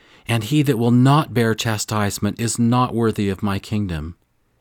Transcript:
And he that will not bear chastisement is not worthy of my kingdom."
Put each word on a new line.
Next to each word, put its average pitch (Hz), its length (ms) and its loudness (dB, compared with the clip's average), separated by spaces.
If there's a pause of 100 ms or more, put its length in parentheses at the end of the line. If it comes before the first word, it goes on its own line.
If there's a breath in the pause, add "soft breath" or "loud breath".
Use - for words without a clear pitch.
(260 soft breath)
And 117 180 -2
he 147 180 2
that 131 160 0
will 117 120 2
not 135 420 4
bear 113 220 2
chastisement 104 840 -4
is 117 200 -4
not 117 360 2
worthy 110 340 0
of 95 140 -4
my 98 160 -2
kingdom." 87 580 -6 (440 soft breath)